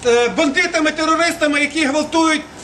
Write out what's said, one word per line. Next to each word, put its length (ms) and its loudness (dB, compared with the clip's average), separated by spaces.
з, 20 0
е, 220 4
бандитами, 600 0
терористами, 720 0
які 260 -2
гвалтують 560 0